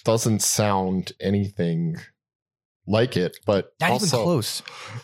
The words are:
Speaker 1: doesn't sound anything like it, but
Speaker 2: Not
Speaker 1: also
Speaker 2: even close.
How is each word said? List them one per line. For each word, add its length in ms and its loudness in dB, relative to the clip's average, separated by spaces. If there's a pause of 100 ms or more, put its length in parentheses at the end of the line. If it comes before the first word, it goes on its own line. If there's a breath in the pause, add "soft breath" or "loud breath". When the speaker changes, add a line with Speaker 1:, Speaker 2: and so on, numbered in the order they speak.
Speaker 1:
doesn't 380 2
sound 800 0
anything 760 -2 (880)
like 300 2
it, 300 -2
but 340 0
Speaker 2:
Not 120 2
Speaker 1:
also 140 0 (100)
Speaker 2:
even 80 0
close. 380 0 (420 loud breath)